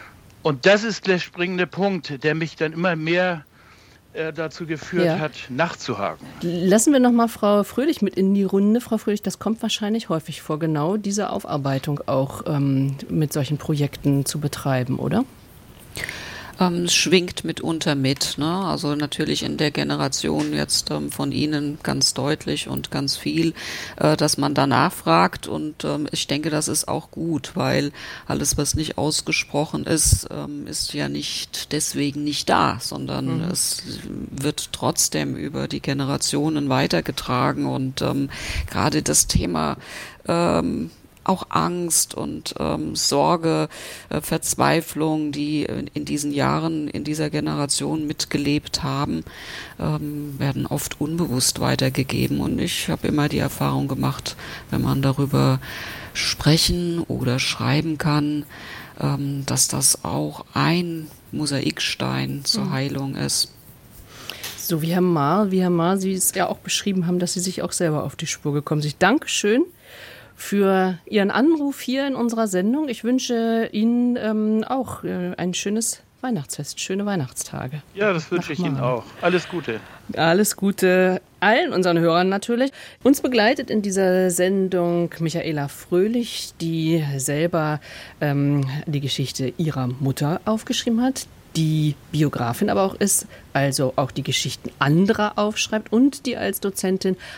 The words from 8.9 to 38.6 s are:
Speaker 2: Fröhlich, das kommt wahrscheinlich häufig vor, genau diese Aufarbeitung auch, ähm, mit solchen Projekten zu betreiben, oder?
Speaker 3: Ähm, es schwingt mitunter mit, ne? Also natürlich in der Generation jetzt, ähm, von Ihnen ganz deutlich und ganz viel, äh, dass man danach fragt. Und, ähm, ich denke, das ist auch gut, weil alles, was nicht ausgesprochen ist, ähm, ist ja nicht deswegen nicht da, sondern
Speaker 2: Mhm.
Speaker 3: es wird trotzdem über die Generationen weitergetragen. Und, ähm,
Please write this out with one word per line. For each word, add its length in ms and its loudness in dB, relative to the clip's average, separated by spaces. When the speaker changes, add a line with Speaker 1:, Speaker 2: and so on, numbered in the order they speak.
Speaker 2:
Fröhlich, 240 -2
das 160 -4
kommt 240 -2
wahrscheinlich 480 -2
häufig 320 -4
vor, 160 -4
genau 400 2
diese 320 -2
Aufarbeitung 720 -2
auch, 420 0
ähm, 500 2
mit 240 0
solchen 240 0
Projekten 680 0
zu 120 -4
betreiben, 600 -2
oder? 260 0
Speaker 3:
Ähm, 240 2
es 100 2
schwingt 500 0
mitunter 500 -2
mit, 420 -2
ne? 300 -2
Also 280 -2
natürlich 480 -2
in 140 -4
der 140 0
Generation 840 -2
jetzt, 380 -2
ähm, 200 -4
von 220 -2
Ihnen 500 0
ganz 300 0
deutlich 560 -2
und 220 -8
ganz 260 -2
viel, 380 0
äh, 220 4
dass 180 2
man 180 2
danach 380 4
fragt. 560 2
Und, 340 -6
ähm, 300 -2
ich 140 -2
denke, 240 -2
das 180 0
ist 200 -2
auch 220 -4
gut, 440 -4
weil 360 2
alles, 320 0
was 160 0
nicht 240 -2
ausgesprochen 840 0
ist, 460 2
ähm, 360 -8
ist 260 -6
ja 160 -4
nicht 640 -6
deswegen 500 -2
nicht 280 -2
da, 300 4
sondern 580 -4
Speaker 2:
Mhm. 120 -2
Speaker 3:
es 320 -2
wird 440 -4
trotzdem 600 0
über 320 -6
die 120 -6
Generationen 880 0
weitergetragen. 960 0
Und, 380 -2
ähm, 260 0